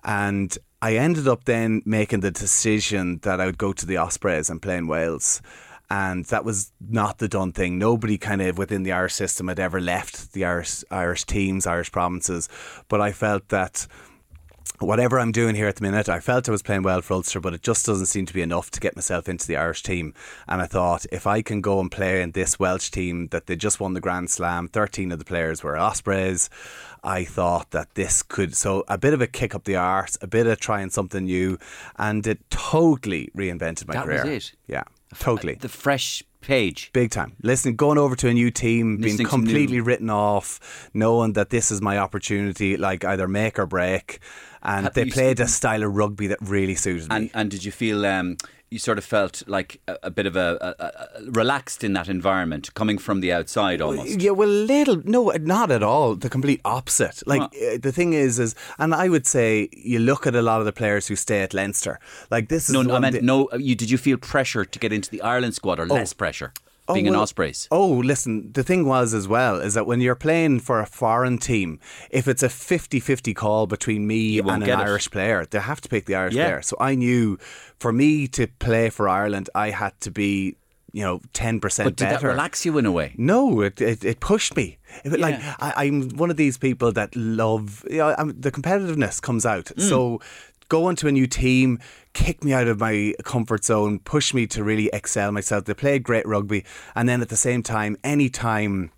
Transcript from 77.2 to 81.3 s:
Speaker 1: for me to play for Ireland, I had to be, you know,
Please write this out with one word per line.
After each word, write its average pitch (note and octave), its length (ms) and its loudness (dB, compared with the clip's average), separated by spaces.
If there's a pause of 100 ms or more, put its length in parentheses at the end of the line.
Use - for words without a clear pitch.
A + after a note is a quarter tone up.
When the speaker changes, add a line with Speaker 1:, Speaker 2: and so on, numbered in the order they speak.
Speaker 1:
for A#2 140 0
me C#3+ 360 4
to B2+ 180 0 (120)
play A2+ 320 2
for G#2 180 0
Ireland, G2 460 0
I G#2+ 160 0
had G2 300 -6
to G#2 100 -8
be, G2 460 0 (360)
you G#2 100 -6
know, F#2 180 -2 (140)